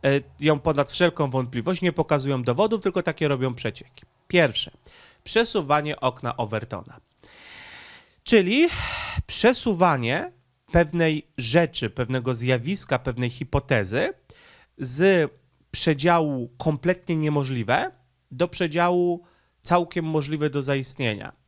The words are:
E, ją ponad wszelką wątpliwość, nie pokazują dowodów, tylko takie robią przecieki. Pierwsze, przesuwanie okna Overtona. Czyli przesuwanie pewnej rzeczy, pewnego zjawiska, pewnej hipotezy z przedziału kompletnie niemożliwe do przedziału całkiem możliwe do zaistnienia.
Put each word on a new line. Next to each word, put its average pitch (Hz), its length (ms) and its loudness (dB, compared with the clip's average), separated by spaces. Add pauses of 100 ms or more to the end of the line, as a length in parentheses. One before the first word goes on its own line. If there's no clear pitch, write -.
E, 139 160 4 (200)
ją 147 200 2
ponad 143 300 0
wszelką 165 400 2
wątpliwość, 127 520 -2
nie 175 100 0
pokazują 139 500 0
dowodów, 190 380 0
tylko 180 220 -2
takie 156 260 -2
robią 131 260 -2
przecieki. - 500 -10 (240)
Pierwsze, 160 420 2 (540)
przesuwanie 151 760 0
okna 123 360 -2
Overtona. 107 640 -6 (1200)
Czyli 233 440 4 (580)
przesuwanie 180 1040 2 (400)
pewnej 160 540 2 (120)
rzeczy, 127 520 0
pewnego 127 440 -4
zjawiska, 127 640 -2
pewnej 123 320 -4
hipotezy 131 840 -2 (680)
z 156 520 2 (440)
przedziału 147 760 2 (100)
kompletnie 170 580 -2
niemożliwe 139 760 0 (380)
do 147 180 -2
przedziału 175 760 0 (380)
całkiem 175 420 2
możliwe 151 460 -2
do 139 120 -4
zaistnienia. 127 680 -4 (160)